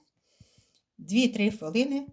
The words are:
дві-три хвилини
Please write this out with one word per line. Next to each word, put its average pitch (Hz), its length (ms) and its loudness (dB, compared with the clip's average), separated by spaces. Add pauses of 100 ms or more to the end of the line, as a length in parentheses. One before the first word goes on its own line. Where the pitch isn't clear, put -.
(1000)
дві-три 214 520 2
хвилини 262 640 -2